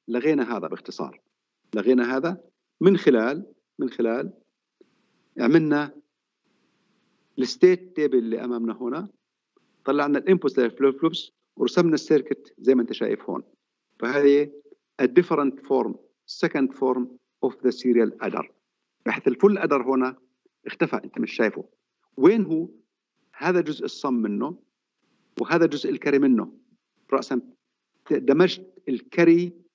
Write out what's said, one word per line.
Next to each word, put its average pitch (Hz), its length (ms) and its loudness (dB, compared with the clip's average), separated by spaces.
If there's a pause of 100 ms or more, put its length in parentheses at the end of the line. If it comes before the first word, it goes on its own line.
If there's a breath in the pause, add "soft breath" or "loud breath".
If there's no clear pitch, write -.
لغينا 123 500 0
هذا 82 100 -8
باختصار، - 540 -12 (540)
لغينا 123 420 2
هذا 170 260 -6 (380)
من 185 160 6
خلال، 139 560 0 (260)
من 131 100 -4
خلال 120 440 -4 (1080)
عملنا 147 640 0 (1400)
الستيت 180 560 2
تيبل 139 220 0
اللي 113 260 -4
أمامنا 117 380 -6
هنا، 123 280 -8 (760)
طلعنا 143 320 0
الانبوتس 156 420 0
للفليب 131 400 0
فلوبس 165 320 -6 (240)
ورسمنا 160 380 0
السيركت - 640 -2
زي 127 180 4
ما 120 60 2
أنت 113 120 -4
شايف 110 360 -6
هون. - 140 -8 (560)
فهذه 143 520 2 (500)
a 131 40 2
different 147 540 2
form، 120 340 0 (520)
second 143 280 0
form 127 340 -2 (380)
of 123 60 0
the 123 200 -2
serial 117 560 0
adder، - 200 -6 (580)
بحيث - 220 -2
الفول 190 300 2
أدر 147 260 0
هنا 131 340 -2 (480)
اختفى، 139 300 -4
أنت - 240 -10
مش - 120 -4
شايفه. - 380 -4 (480)
وين 185 280 4
هو؟ 165 240 -4 (640)
هذا 175 280 -2
جزء 143 240 -6
الصم 139 280 -6
منه، 110 460 -4 (800)
وهذا 165 240 2
جزء 147 240 -4
الكري 139 300 0
منه. 123 380 0 (560)
رأسا 131 280 -4 (720)
دمجت 156 800 0
الكري 170 640 2 (220)